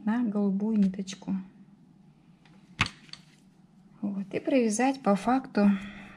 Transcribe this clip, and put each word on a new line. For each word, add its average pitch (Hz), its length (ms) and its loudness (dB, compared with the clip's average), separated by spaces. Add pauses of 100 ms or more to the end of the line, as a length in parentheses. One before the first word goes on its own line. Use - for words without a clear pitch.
на 233 200 0
голубую 208 560 0
ниточку. 196 560 -2 (2750)
Вот. 196 320 -6
И 214 60 -4
провязать 254 640 0
по 202 120 4
факту 220 540 2 (480)